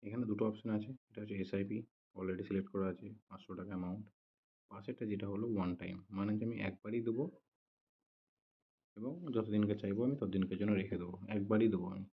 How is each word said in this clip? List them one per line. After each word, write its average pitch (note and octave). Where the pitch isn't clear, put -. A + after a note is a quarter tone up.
এখানে A2+
দুটো G#2+
অপশন G#2+
আছে, G#2+
এটা -
হচ্ছে G#2
এসআইপি, G2
already F#2
সিলেক্ট F#2+
করা F#2+
আছে, F#2
পাঁচশো -
টাকা F#2+
অ্যামাউন্ট। F#2
পাশেরটা G#2+
যেটা G2
হলো G2+
ওয়ান F#2+
টাইম, F#2
মানে G2+
যে G#2+
আমি A#2
একবারই G#2
দেবো A#2
এবং A#2
যতদিনকে G#2
চাইবো G2+
আমি C#3
ততদিনকের F#2+
জন্য G#2
রেখে F#2+
দেবো, F2
একবারই G#2+
দেবো F2+
আমি। F#2+